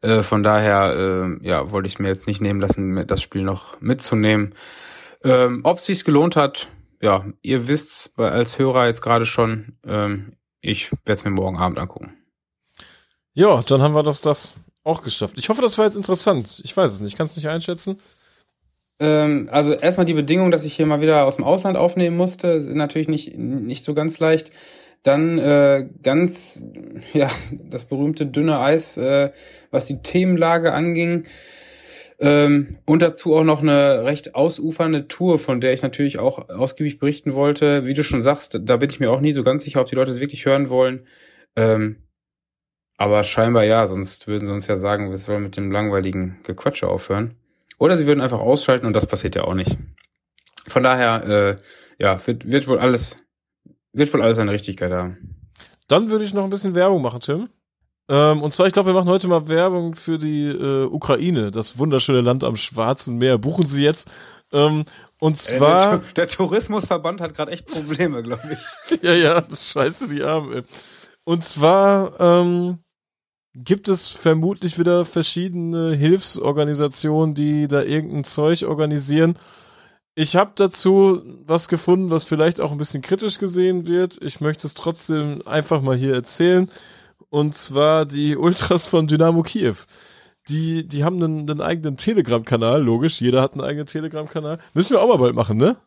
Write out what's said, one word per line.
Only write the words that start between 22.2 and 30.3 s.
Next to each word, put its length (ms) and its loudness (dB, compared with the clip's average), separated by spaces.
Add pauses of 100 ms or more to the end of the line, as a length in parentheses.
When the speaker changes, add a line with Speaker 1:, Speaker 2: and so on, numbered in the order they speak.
Speaker 1:
ist 180 0
natürlich 400 -2
nicht, 300 -4
nicht 480 -6
so 80 -4
ganz 260 -2
leicht. 320 0 (500)
Dann, 380 2
äh, 480 4 (160)
ganz, 580 0 (520)
ja, 160 2 (240)
das 320 -14
berühmte 400 -2
dünne 340 0
Eis, 380 0
äh, 340 0 (400)
was 140 -2
die 160 -8
Themenlage 720 2